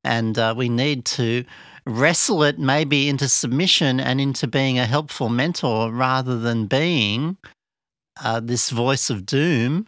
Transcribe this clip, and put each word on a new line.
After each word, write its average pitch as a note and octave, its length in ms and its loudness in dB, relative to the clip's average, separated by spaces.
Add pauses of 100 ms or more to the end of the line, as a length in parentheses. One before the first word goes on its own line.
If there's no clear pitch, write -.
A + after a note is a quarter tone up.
and, A#2 340 0
uh, A2+ 180 2
we B2 120 -2
need B2+ 380 0
to A#2+ 380 0 (420)
wrestle D3+ 560 2
it C#3+ 160 2
maybe C#3+ 500 2
into C#3 200 0
submission C3+ 680 2
and C3 220 0
into C#3 260 -2
being C3 320 0
a B2 60 2
helpful C3+ 460 -2
mentor A#2+ 600 0
rather B2+ 480 0
than A#2 280 0
being, C#3 720 0 (840)
uh, A#2 180 -2
this A#2 300 -4
voice A#2+ 400 -2
of G2+ 140 -4
doom C#3+ 640 0